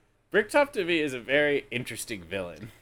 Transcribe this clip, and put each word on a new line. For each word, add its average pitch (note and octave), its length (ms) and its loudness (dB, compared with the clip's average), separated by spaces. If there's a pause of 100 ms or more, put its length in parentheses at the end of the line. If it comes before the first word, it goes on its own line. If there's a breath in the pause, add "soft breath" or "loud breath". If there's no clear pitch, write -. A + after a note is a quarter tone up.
(320)
Bricktop C4+ 420 2
to G#3+ 100 -2
me E3+ 160 2
is D3+ 140 0
a B2+ 60 -6
very C#3+ 500 2
interesting A#2 540 -6
villain. F2 480 -6 (100)